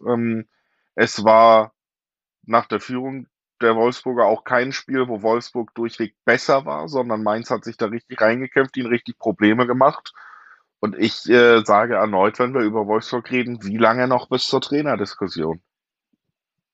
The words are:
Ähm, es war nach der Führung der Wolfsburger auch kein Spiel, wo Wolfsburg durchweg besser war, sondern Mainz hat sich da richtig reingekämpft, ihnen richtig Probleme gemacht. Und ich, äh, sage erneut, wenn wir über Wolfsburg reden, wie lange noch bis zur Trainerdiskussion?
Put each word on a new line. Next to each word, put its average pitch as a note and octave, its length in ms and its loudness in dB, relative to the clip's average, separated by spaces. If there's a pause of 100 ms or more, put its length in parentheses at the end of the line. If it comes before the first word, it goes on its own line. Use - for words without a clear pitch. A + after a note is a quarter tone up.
Ähm, A#2 420 -4 (480)
es - 280 -2
war A2 480 6 (720)
nach A#2 240 0
der G#2 140 -4
Führung C3 460 -10 (340)
der A2+ 160 2
Wolfsburger A#2+ 480 0
auch A2 180 0
kein B2+ 300 -2
Spiel, C3 340 -4
wo A2+ 140 -8
Wolfsburg A#2 540 -4
durchweg A#2 380 -6 (120)
besser C#3 400 2
war, D3+ 240 -8
sondern A#2+ 340 -4
Mainz G#2+ 260 -2
hat A2+ 140 -4
sich A2+ 140 -14
da A#2+ 80 -4
richtig A#2 340 -10
reingekämpft, B2+ 560 0
ihnen A#2+ 140 -6
richtig A#2+ 280 -4
Probleme G#2+ 480 2
gemacht. C3 460 0 (680)
Und G#2+ 180 -4
ich, - 300 -2
äh, A#2 340 6
sage G#2+ 320 2
erneut, G2+ 420 0
wenn B2 160 -2
wir B2+ 100 0
über G#2+ 220 -2
Wolfsburg A2+ 460 -4
reden, A#2+ 320 -4
wie G2+ 140 -6
lange A#2 320 2
noch B2+ 180 -2
bis B2+ 200 -4
zur C3+ 120 -2
Trainerdiskussion? G2 1040 -4 (1120)